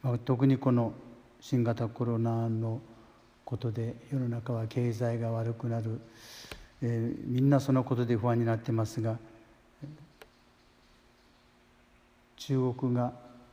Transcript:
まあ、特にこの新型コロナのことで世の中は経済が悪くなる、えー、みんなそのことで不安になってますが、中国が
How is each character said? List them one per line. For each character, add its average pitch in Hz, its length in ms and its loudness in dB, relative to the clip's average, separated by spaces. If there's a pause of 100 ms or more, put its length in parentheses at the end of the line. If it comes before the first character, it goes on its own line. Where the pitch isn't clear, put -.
ま 123 100 0
あ、 120 60 0
特 127 280 2
に 135 120 6
こ 131 140 2
の 117 200 2 (480)
新 123 220 0
型 113 260 0
コ 117 160 -4
ロ 117 140 0
ナ 117 300 0
の 113 320 -2 (640)
こ 120 120 -6
と 113 140 -4
で 117 240 -4 (180)
世 139 60 0
の 127 100 0
中 117 240 -4
は 113 140 -2
経 120 260 0
済 117 280 0
が 113 100 -2
悪 113 240 -2
く 120 140 -6
な 113 120 0
る、 113 200 -4 (800)
え 117 340 -2
ー、 - 80 -10
み 123 160 0
ん 139 80 6
な 139 120 6
そ 135 120 0
の 131 120 4
こ 127 100 0
と 120 100 2
で 117 120 2
不 113 120 0
安 120 100 4
に 117 60 2
な 113 120 2
っ - 20 -4
て 113 140 -4
ま 113 120 2
す 113 160 -6
が、 113 160 -2 (3250)
中 127 400 0
国 123 160 0
が 123 200 0 (400)